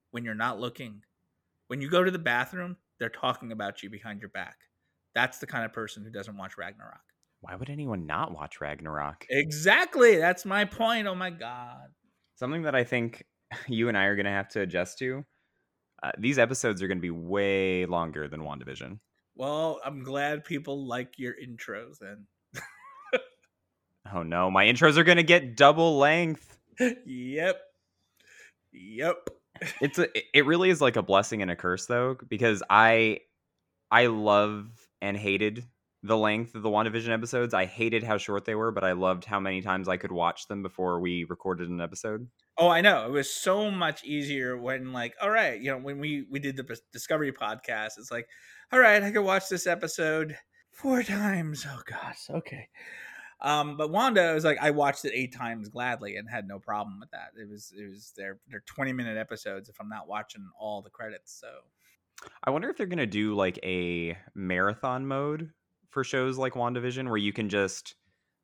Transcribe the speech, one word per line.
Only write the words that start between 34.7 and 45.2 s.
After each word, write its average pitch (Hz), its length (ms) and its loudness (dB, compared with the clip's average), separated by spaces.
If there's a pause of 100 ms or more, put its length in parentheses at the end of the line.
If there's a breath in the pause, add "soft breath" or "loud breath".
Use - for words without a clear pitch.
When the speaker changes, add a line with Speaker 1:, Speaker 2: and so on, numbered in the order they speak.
Speaker 2:
and 101 140 -2
hated 104 500 0 (380)
the 110 140 2
length 107 360 0
of 110 80 -12
the 110 80 -2
WandaVision 113 400 0
episodes. 117 460 -2
I 95 100 2
hated 113 380 0
how 107 160 0
short 101 260 -4
they 110 80 -2
were, 110 180 0
but 98 120 -2
I 92 80 2
loved 92 340 0
how 104 140 -2
many 95 220 -2
times 95 280 -2
I 92 80 0
could 90 140 -8
watch 85 360 -2
them 101 140 -8
before 90 380 -2
we 87 240 -2
recorded 87 440 -4
an 87 140 -4
episode. 110 460 -8 (320)
Speaker 1:
Oh, 170 100 8
I 170 120 4
know. 151 260 6
It 127 40 -4
was 139 220 -2
so 208 380 0
much 170 320 -2
easier 139 520 -4
when, 127 380 -6
like, 123 260 -6
"All 202 120 0